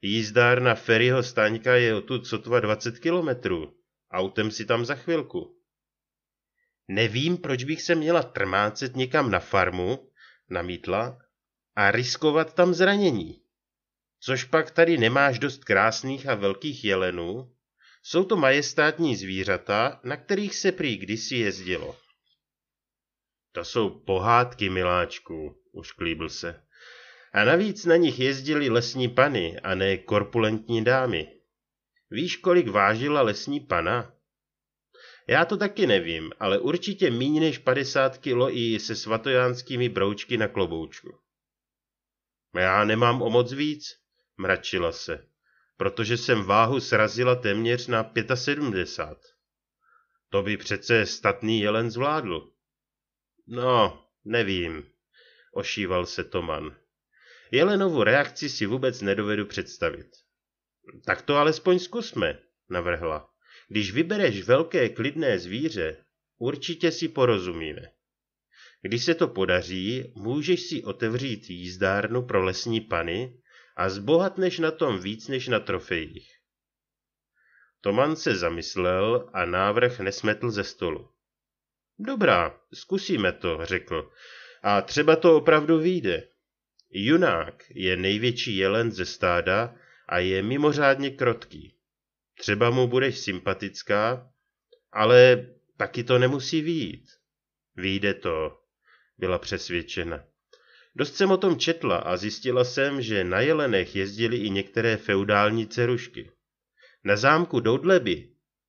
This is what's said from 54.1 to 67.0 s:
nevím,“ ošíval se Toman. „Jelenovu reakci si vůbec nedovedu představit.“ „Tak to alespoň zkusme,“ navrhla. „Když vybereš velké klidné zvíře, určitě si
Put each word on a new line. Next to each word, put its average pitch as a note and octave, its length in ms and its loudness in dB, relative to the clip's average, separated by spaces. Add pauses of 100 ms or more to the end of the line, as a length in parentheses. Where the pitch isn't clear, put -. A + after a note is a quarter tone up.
nevím,“ F#2 580 -2 (720)
ošíval F#2 520 -2
se - 180 -8
Toman. D#2 520 -6 (760)
„Jelenovu F3 520 2
reakci C#3 460 2
si A#2+ 160 -4
vůbec B2+ 360 -2
nedovedu G#2 440 0
představit.“ - 600 -6 (960)
„Tak F#2 160 -2
to C#3+ 140 0
alespoň D#3 440 4
zkusme,“ G#2+ 600 -6 (300)
navrhla. E2+ 600 -4 (400)
„Když G2+ 220 -2
vybereš D#3+ 500 0
velké D3+ 480 2
klidné C3 500 -2
zvíře, F#2 640 -6 (320)
určitě D#3+ 540 -4
si D#3+ 160 -6